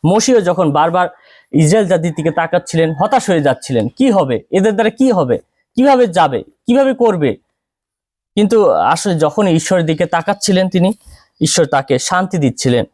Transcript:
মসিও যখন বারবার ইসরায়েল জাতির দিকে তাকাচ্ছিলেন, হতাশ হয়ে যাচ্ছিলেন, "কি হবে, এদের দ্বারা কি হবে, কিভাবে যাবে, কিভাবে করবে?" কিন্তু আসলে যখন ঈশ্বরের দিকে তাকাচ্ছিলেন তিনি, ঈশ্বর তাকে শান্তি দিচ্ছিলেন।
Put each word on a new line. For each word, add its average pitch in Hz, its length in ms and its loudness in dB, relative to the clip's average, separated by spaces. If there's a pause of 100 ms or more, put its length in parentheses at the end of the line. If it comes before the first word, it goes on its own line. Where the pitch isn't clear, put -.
মসিও 220 340 2
যখন 175 320 0
বারবার 170 360 0 (440)
ইসরায়েল 175 360 2
জাতির 170 280 0
দিকে 165 140 -2
তাকাচ্ছিলেন, 165 640 -2
হতাশ 214 360 -2
হয়ে 170 100 2
যাচ্ছিলেন, 127 480 -2
"কি 262 220 0
হবে, 143 300 0 (100)
এদের 196 240 0
দ্বারা 214 160 0
কি 254 220 0
হবে, 139 260 0 (360)
কিভাবে 254 320 4
যাবে, 165 360 0 (240)
কিভাবে 262 280 2
করবে?" 180 420 0 (1000)
কিন্তু 208 360 2
আসলে 131 440 0
যখন 160 340 0
ঈশ্বরের 165 380 0
দিকে 160 200 -2
তাকাচ্ছিলেন 185 600 -2
তিনি, 185 240 0 (480)
ঈশ্বর 165 260 0
তাকে 135 320 -2
শান্তি 185 400 -4
দিচ্ছিলেন। 123 560 0